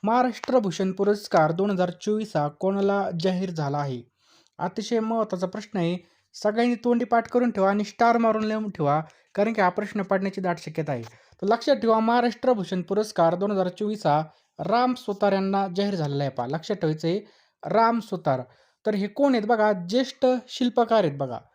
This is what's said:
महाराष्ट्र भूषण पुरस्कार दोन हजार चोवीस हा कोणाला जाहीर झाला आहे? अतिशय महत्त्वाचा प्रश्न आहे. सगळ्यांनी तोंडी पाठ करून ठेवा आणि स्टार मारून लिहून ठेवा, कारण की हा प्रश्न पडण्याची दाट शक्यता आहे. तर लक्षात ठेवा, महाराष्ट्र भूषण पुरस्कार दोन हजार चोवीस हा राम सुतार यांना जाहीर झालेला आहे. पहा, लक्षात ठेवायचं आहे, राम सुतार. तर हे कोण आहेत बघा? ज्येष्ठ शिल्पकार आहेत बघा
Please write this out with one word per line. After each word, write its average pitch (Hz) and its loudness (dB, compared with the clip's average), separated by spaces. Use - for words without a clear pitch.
महाराष्ट्र 247 0
भूषण 190 0
पुरस्कार 196 2
दोन 190 0
हजार 180 0
चोवीस 214 -4
हा 147 0
कोणाला 196 0
जाहीर 185 -2
झाला 147 -2
आहे? 135 -4
अतिशय 214 -2
महत्त्वाचा 220 -2
प्रश्न 202 -8
आहे. 175 0
सगळ्यांनी 233 2
तोंडी 240 0
पाठ 233 0
करून 247 2
ठेवा 190 2
आणि 208 0
स्टार 233 2
मारून 220 2
लिहून 214 -4
ठेवा, 147 0
कारण 208 0
की 214 -2
हा 185 6
प्रश्न 208 -4
पडण्याची 190 -2
दाट 175 -2
शक्यता 156 -6
आहे. 120 -4
तर 202 -2
लक्षात 233 2
ठेवा, 220 2
महाराष्ट्र 240 2
भूषण 185 -2
पुरस्कार 185 0
दोन 196 -2
हजार 190 0
चोवीस 208 -4
हा 151 2
राम 240 0
सुतार 202 0
यांना 196 0
जाहीर 202 0
झालेला 143 -2
आहे. 135 -2
पहा, 120 -6
लक्षात 160 -4
ठेवायचं 156 -2
आहे, 185 0
राम 226 2
सुतार. 156 -2
तर 214 0
हे 202 -2
कोण 269 2
आहेत 214 0
बघा? 214 4
ज्येष्ठ 202 -2
शिल्पकार 233 2
आहेत 143 -2
बघा 131 -6